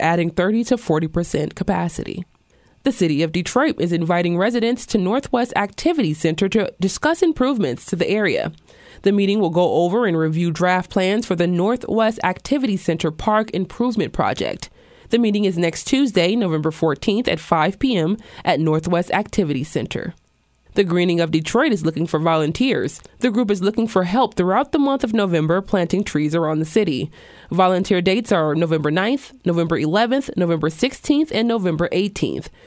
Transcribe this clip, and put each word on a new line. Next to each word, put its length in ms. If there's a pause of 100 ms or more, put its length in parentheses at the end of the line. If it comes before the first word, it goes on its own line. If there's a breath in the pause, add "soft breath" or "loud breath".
adding 280
thirty 360
to 120
forty 300
percent 480
capacity. 720 (580 soft breath)
The 80
City 320
of 80
Detroit 500
is 100
inviting 460
residents 480
to 140
Northwest 560
Activity 580
Center 360
to 300
discuss 440
improvements 640
to 100
the 120
area. 440 (500 loud breath)
The 100
meeting 280
will 100
go 280
over 280
and 100
review 360
draft 400
plans 340
for 100
the 120
Northwest 760
Activity 540
Center 320
Park 460
Improvement 580
Project. 560 (400 soft breath)
The 80
meeting 280
is 120
next 280
Tuesday, 500
November 340
fourteenth, 580
at 120
five 400
P 180
M 200 (260 loud breath)
at 160
Northwest 500
Activity 540
Center. 500 (640)
The 80
Greening 380
of 100
Detroit 400
is 140
looking 200
for 140
volunteers. 800 (200 loud breath)
The 120
group 180
is 120
looking 260
for 160
help 300
throughout 400
the 40
month 280
of 80
November 480
planting 420
trees 320
around 240
the 60
city. 440 (400 loud breath)
Volunteer 520
dates 320
are 220
November 360
ninth, 400 (140)
November 320
eleventh, 580
November 340
sixteenth, 640
and 140
November 460
eighteenth. 560 (180 loud breath)